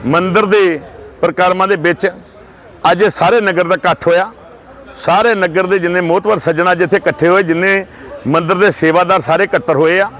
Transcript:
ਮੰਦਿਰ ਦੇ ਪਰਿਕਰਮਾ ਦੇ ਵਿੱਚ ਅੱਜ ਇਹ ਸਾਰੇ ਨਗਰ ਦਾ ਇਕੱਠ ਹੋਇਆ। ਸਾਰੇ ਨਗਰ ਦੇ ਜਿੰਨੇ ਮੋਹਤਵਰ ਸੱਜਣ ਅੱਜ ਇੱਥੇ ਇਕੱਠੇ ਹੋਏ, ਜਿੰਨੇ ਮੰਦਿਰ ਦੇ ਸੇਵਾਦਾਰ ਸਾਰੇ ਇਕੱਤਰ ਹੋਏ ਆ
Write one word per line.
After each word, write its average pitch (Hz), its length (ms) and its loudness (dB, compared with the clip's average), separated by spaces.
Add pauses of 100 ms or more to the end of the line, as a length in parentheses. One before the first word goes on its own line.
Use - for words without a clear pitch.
ਮੰਦਿਰ 175 400 0
ਦੇ 185 340 2 (400)
ਪਰਿਕਰਮਾ 180 460 0
ਦੇ 196 100 0
ਵਿੱਚ 170 300 -2 (840)
ਅੱਜ 175 120 2
ਇਹ 214 80 2
ਸਾਰੇ 208 300 2
ਨਗਰ 185 280 0
ਦਾ 180 60 2
ਇਕੱਠ 170 320 -2
ਹੋਇਆ। 180 240 2 (680)
ਸਾਰੇ 214 380 0
ਨਗਰ 180 320 -2
ਦੇ 190 120 0
ਜਿੰਨੇ 175 220 -2
ਮੋਹਤਵਰ 190 380 0
ਸੱਜਣ 170 340 0
ਅੱਜ 170 100 0
ਇੱਥੇ 185 140 0
ਇਕੱਠੇ 170 320 0
ਹੋਏ, 185 140 4
ਜਿੰਨੇ 190 420 0 (420)
ਮੰਦਿਰ 165 300 0
ਦੇ 180 140 2
ਸੇਵਾਦਾਰ 170 500 2
ਸਾਰੇ 165 240 0
ਇਕੱਤਰ 165 320 -2
ਹੋਏ 160 240 2
ਆ 202 200 -2